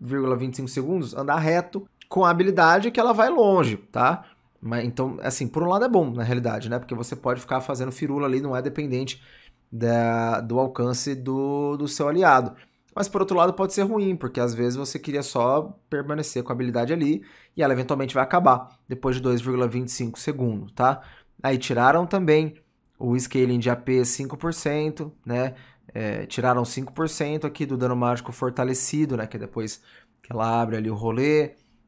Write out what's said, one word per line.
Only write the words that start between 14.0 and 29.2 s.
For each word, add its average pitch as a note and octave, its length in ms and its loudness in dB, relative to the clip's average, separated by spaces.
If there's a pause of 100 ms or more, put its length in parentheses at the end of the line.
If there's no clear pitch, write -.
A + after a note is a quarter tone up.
porque B2 240 -6
às A#2+ 140 0
vezes A#2+ 200 0
você C#3 240 -6
queria C#3+ 240 -4
só C3 560 0 (100)
permanecer D3 540 -4
com - 80 -8
a B2 40 -2
habilidade A#2+ 380 -2
ali, D#3+ 300 0 (340)
e E3 60 0
ela C#3 100 4
eventualmente C3 420 -2
vai C3 100 4
acabar, C3 520 4 (120)
depois B2+ 280 -2
de B2+ 60 -6
dois B2 180 2
vírgula B2 280 0
vinte B2 200 -4
e - 40 -6
cinco A#2 260 -6
segundos, A#2 540 -4
tá? C3 300 2 (380)
Aí C3 180 0
tiraram C3 480 4
também D#3 500 2 (420)
o B2 200 0
scaling B2+ 400 2
de A#2+ 120 0
A A#2+ 60 2
P B2+ 280 2
cinco C3+ 320 -4
por E3 180 -4
cento, D3+ 580 -4 (120)
né? B2 300 -2 (400)
É, G#2 320 -6
tiraram B2 380 0
cinco C3 280 -6
por D#3 160 -2
cento D3+ 380 -4
aqui D3 200 -6
do C3 100 -4
dano B2 180 0
mágico B2 380 -2
fortalecido, C3 840 -2
né? G#2+ 100 -6